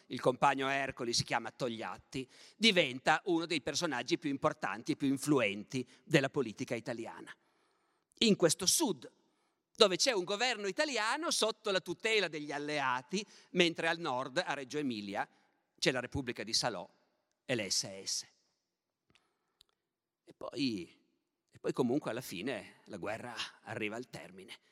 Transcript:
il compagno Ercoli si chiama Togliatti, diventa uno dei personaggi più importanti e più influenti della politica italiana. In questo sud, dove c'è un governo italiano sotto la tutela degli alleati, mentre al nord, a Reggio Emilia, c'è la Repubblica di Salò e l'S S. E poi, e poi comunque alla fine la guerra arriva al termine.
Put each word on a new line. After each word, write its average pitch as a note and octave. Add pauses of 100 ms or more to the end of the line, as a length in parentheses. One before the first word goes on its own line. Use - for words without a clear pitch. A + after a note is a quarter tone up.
il B2
compagno C3+
Ercoli C3+
si -
chiama A#2
Togliatti, A2+ (280)
diventa E3
uno E3+
dei D#3+
personaggi C#3+
più C3+
importanti C#3
e C3
più C#3
influenti B2+ (160)
della C#3
politica B2
italiana. A2+ (840)
In G#3+
questo F3
sud, E3 (640)
dove F#3+
c'è C4
un F#3
governo G#3
italiano C#4
sotto A3
la F#3+
tutela G3
degli D3
alleati, D3 (260)
mentre E3+
al E3+
nord, C3+
a E3
Reggio C#3
Emilia, A2+ (520)
c'è D#3+
la B2+
Repubblica B2
di G#2+
Salò G2+ (600)
e B2+
l'S G2
S. - (2000)
E -
poi, A2+ (640)
e -
poi -
comunque C3+
alla A2+
fine G#2
la G#2+
guerra G#2+ (280)
arriva G#2+
al B2+
termine. F#2 (180)